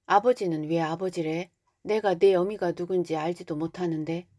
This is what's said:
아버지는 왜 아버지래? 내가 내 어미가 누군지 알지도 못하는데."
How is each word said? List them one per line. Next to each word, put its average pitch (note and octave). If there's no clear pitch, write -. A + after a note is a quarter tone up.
아버지는 G3
왜 E3
아버지래? E3+
내가 G#3
내 F#3+
어미가 F3+
누군지 F3
알지도 E3+
못하는데." E3